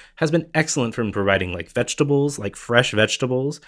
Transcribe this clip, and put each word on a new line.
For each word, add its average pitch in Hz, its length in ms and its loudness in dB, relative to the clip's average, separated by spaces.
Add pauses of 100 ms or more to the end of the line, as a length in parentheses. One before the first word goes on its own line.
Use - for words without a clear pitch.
(160)
has 160 140 0
been 160 240 0
excellent 147 400 0
for 113 160 -4
providing, 98 440 0
like, 85 160 -8
vegetables, 139 680 0
like, 101 200 -8
fresh 120 340 2
vegetables 127 760 0